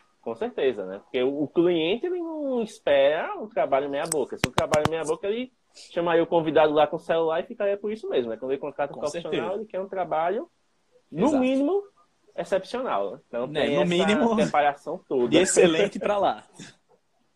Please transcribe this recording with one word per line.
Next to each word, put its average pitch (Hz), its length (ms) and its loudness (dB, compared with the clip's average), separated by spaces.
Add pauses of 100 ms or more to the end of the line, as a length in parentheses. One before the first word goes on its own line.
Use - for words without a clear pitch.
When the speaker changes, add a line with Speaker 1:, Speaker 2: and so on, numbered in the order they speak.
(220)
Speaker 1:
com 117 140 -6
certeza, 135 500 0
né? 95 140 -8
Porque - 220 -4
o, 139 220 0
o 147 40 0
cliente, 175 580 2
ele 359 140 -4
não 302 420 -4
espera 165 760 2
o 226 100 -10
trabalho 143 420 0
meia 143 160 -4
boca. 147 320 -4
Se - 100 -2
o 123 40 -10
trabalho 151 380 0
meia 160 140 -4
boca, - 240 -4
ele 240 240 -4 (400)
chamaria 170 320 0
o 160 40 -2
convidado 156 460 2
lá 151 140 4
com 175 80 -6
o 165 40 -8
celular 165 420 0
e - 60 -14
ficaria 202 280 -2
por 208 160 -6
isso 220 180 -10
mesmo, 123 220 0
né? 110 60 -8
Quando 131 140 -6
ele 139 100 -2
contrata 143 320 -6
um - 20 -14
Speaker 2:
Com 123 60 -12
Speaker 1:
profissional, 165 300 -6
Speaker 2:
certeza. 170 300 -2
Speaker 1:
ele 208 40 -10
quer 185 160 -8
um 196 80 -10
trabalho, 180 600 -2 (600)
no 175 160 2
Speaker 2:
Exato. 294 140 2
Speaker 1:
mínimo, 285 420 2 (520)
excepcional, 170 760 -2
né? - 160 -14
Então, 120 200 -4
Speaker 2:
Né, 147 180 -2
Speaker 1:
tem - 100 0
Speaker 2:
no - 60 4
Speaker 1:
essa 180 80 0
Speaker 2:
mínimo, 208 480 2
Speaker 1:
preparação 147 680 0
toda. 123 200 2
Speaker 2:
de 147 100 4
excelente 185 600 4
pra 202 180 0
lá. 135 260 0 (920)